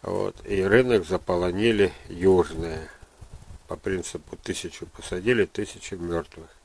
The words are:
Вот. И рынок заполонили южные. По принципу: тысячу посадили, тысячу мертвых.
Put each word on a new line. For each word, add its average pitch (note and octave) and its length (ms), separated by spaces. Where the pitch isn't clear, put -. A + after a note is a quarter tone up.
Вот. G2 420
И G2 180
рынок A2 440
заполонили F#2 840
южные. E2 800
По D#2+ 80
принципу: - 600
тысячу - 500
посадили, G2 600
тысячу - 500
мертвых. E2+ 540